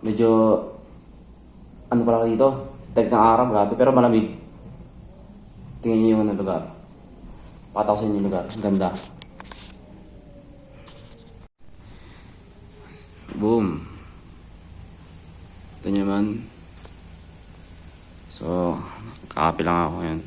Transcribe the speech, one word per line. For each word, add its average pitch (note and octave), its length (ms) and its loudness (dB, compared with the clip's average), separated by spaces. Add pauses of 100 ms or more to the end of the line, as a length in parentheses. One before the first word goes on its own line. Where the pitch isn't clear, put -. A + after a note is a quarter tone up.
Medyo, A2 240 2 (1600)
ano A#2+ 120 2
pala A#2 240 2
dito? A2+ 200 4 (440)
Tek A2+ 160 2
ng A#2+ 80 2
araw, A2+ 360 6
grabe. G#2 240 2
Pero C3 160 4
malamig. A#2+ 440 4 (1400)
Tingnan A2+ 200 2
niyo A2+ 160 6
yung, A2 120 2
ano, G2+ 80 -2
lugar. F#2+ 260 -2 (1080)
Pakita G#2 200 2
ko G#2 60 2
sa A2 60 -4
inyo G#2 160 0
yung G2 80 0
lugar. F#2 200 -2
Ang A2 160 -8
ganda. F#2+ 240 2 (4000)
Boom. G2+ 480 0 (2000)
Ito - 80 -6
naman. G2 340 0 (2000)
So, F2 480 -4 (540)
kape D#2+ 340 0
lang E2+ 240 0
ako E2+ 100 -8
ngayon. D#2+ 260 -4